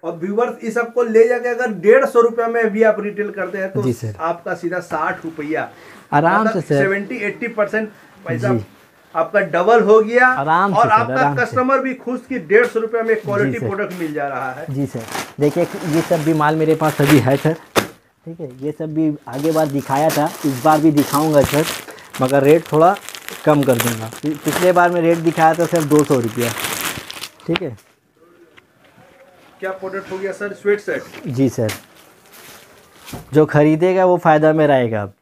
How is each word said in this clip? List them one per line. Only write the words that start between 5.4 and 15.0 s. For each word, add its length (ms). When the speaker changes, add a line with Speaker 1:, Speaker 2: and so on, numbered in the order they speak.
Speaker 2:
आराम 280
Speaker 1:
मतलब 120
Speaker 2:
से 80
सर। 160
Speaker 1:
सेवेंटी, 420
एटी 320
परसेंट 380
पैसा 220
Speaker 2:
जी। 160
Speaker 1:
आपका 260
double 420
हो 180
गया। 280
Speaker 2:
आराम 440
से 60
Speaker 1:
और 60
Speaker 2:
सर, 80
Speaker 1:
आपका 220
Speaker 2:
आराम 220
से। 60
Speaker 1:
customer 380
भी 160
खुश 320
कि 120
डेढ़ 260
सौ 140
रुपये 220
में 140
क्वालिटी 360
Speaker 2:
जी 60
सर। 80
Speaker 1:
product 340
मिल 140
जा 140
रहा 240
है। 180
Speaker 2:
जी 160
सर, 180